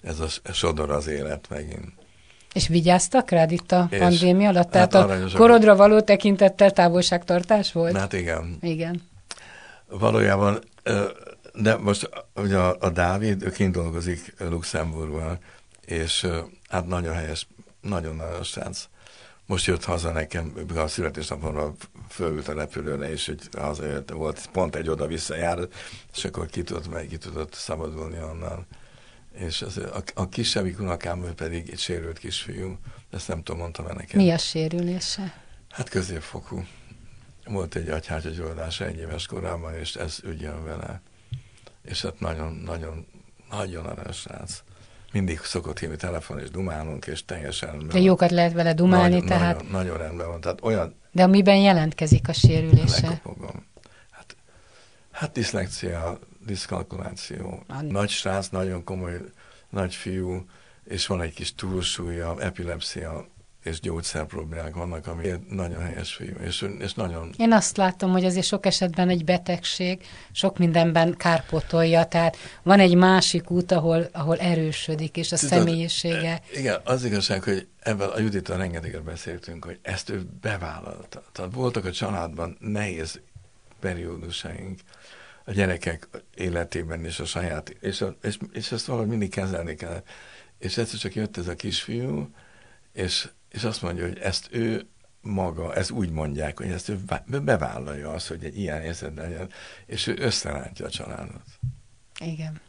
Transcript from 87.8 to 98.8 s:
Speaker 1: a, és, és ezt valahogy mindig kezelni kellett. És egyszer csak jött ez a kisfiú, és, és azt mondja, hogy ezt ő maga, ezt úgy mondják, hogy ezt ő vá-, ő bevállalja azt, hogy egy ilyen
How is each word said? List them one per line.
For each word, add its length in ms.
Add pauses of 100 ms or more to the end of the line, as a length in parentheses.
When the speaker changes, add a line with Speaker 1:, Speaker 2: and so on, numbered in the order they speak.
Speaker 1:
a, 200
és, 160 (160)
és 180
ezt 140
valahogy 240
mindig 200
kezelni 460
kellett. 320 (520)
És 180
egyszer 220
csak 160
jött 220
ez 100
a 80
kisfiú, 720 (640)
és, 360 (220)
és 120
azt 180
mondja, 220
hogy 140
ezt 340
ő 340 (360)
maga, 540
ezt 160
úgy 180
mondják, 480
hogy 140
ezt 180
ő 180
vá-, 240
ő 80
bevállalja 720
azt, 160
hogy 160
egy 140
ilyen 240